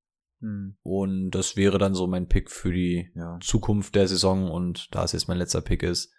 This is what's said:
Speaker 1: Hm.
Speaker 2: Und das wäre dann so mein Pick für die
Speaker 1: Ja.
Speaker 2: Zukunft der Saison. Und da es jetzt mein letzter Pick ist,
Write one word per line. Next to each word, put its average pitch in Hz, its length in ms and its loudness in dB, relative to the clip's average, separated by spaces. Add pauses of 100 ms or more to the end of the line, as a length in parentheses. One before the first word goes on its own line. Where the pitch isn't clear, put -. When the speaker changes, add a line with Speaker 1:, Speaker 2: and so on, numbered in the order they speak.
(400)
Speaker 1:
Hm. 101 420 -8
Speaker 2:
Und 95 480 -2
das 95 260 -2
wäre 98 220 4
dann 98 160 2
so 90 140 0
mein 90 200 -2
Pick - 220 2
für - 220 -4
die 87 420 0
Speaker 1:
Ja. 85 260 -10
Speaker 2:
Zukunft 104 540 0
der 98 140 6
Saison. 95 420 2
Und 87 420 -4
da 90 120 -2
es - 80 -2
jetzt 82 160 -4
mein 90 100 -2
letzter 87 220 -2
Pick - 240 -2
ist, 87 340 -2